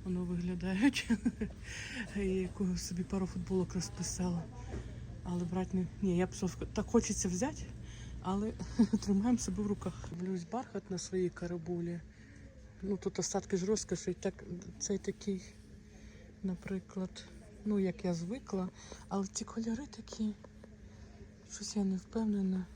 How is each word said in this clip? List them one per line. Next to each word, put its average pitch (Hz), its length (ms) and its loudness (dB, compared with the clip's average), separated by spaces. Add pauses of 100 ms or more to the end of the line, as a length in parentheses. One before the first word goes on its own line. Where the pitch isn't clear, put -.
воно 180 200 2
виглядають. 180 840 4 (540)
<laughs> - 520 -6
І 202 40 2
якого 185 560 2
собі 175 260 -2
пару 185 240 2
футболок 180 480 0
розписала. 175 680 0 (840)
Але 175 200 0
брати 185 320 0
не, 180 100 4 (160)
ні, 180 160 6
я 185 80 6
б - 40 -6
сов-, - 420 -2
так 208 140 2
хочеться 214 420 6
взяти, 196 340 0 (600)
але 202 300 0 (240)
<laughs> 214 280 6
тримаємо 208 340 6
себе 196 240 0
в 208 40 2
руках. 190 420 -2 (120)
Дивлюсь, 185 320 -2
бархат 214 380 -4
на 180 80 0
своїй 180 320 2
карабулі. 175 720 -2 (800)
Ну, 190 140 2
тут - 220 0
остатки 190 380 2
ж 180 100 2
розкоші, 196 540 0
так, - 240 -2 (340)
цей 196 200 2
такий, 196 440 -2 (1000)
наприклад, 185 840 -4 (400)
ну, 208 140 4
як 185 260 4
я 180 100 4
звикла, 185 540 0 (400)
але 196 180 2
ці - 180 -4
кольори 226 420 -2
такі, 214 480 -4 (1160)
щось - 240 -6
я 202 80 4
не 190 120 4
впевнена. 190 800 2